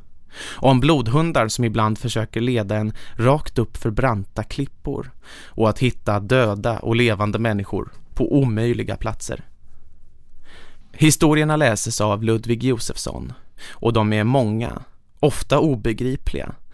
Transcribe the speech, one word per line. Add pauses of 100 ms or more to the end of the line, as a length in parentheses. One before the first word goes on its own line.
(560)
Om
blodhundar
som
ibland
försöker
leda
en (220)
rakt
upp
för
branta
klippor (340)
och
att
hitta
döda
och
levande
människor (220)
på
omöjliga
platser. (1500)
Historierna
läses
av
Ludvig
Josefsson (360)
och
de
är
många, (380)
ofta
obegripliga (180)